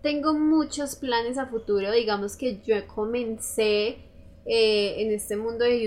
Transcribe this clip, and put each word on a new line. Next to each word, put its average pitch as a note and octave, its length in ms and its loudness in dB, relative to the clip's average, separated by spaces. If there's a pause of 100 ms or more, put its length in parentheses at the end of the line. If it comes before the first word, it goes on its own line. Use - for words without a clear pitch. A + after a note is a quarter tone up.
tengo D4 320 0
muchos D4+ 600 2
planes B3 420 -2
a C4+ 100 -4
futuro. G#3 440 -2
Digamos G#3 440 0
que A#3 300 -4
yo A3 100 2 (120)
comencé, A3 1080 -2 (480)
eh, G#3+ 560 2
en A3 120 0
este G#3 240 -4
mundo A3+ 260 -2
de A#3+ 240 4